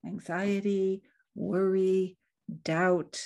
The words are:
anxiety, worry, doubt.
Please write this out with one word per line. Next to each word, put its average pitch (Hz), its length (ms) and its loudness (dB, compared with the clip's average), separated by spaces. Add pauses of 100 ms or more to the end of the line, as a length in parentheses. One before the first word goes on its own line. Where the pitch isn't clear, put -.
anxiety, 196 960 -2 (320)
worry, 190 800 2 (460)
doubt. 170 640 0